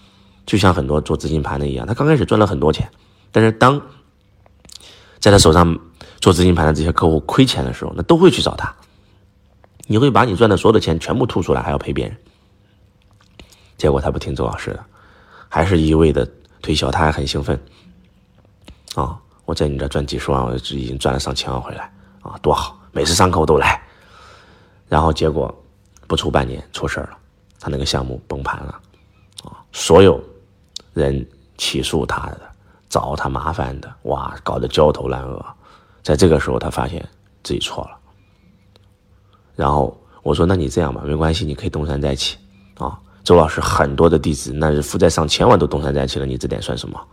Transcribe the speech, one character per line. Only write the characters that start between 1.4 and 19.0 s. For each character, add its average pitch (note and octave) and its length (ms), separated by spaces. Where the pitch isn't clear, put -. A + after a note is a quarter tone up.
盘 C#2+ 180
的 C#2+ 80
一 C#2 60
样， B1+ 140
他 G#2+ 80
刚 C#3+ 100
开 D#3 100
始 A2+ 80
赚 G#2+ 160
了 G#2+ 60
很 D#2+ 140
多 D2+ 120
钱， - 160
但 A2 120
是 A2 80
当 C3 300
在 G#2+ 100
他 G2+ 80
手 E2+ 140
上 E2+ 260
做 G2 100
资 F2 120
金 F2+ 120
盘 E2 100
的 D#2 80
这 D2+ 80
些 D#2+ 120
客 - 120
户 D#2+ 160
亏 - 240
钱 F#2+ 180
的 C2 100
时 - 100
候， - 100
那 - 100
都 E3+ 120
会 E3+ 160
去 - 100
找 - 140
他。 - 180
你 G#2+ 120
会 C3+ 120
把 G#2+ 140
你 A2+ 100
赚 G#2+ 160
的 G2 60
所 G2+ 140
有 A2+ 40
的 G#2+ 60
钱 E2 180
全 D#2+ 200
部 C3 80
吐 - 160
出 D#2+ 120
来， A#1+ 80
还 - 100
要 C#2+ 60
赔 - 140
别 C2 160
人。” - 80
结 D2+ 140
果 C2+ 80
他 C#2+ 100
不 C#2+ 80
听 D2 160
周 C2 120
老 A1 100
师 - 160
的， - 140
还 D#2+ 160
是 F#2+ 120
一 D#2 160
味 D#2 200
的 B1+ 120
推 - 120
销， C#2+ 160
他 D#2+ 140
还 D#2 80
很 C#2+ 160
兴 C#2+ 160
奋 C#2 160
啊。 - 240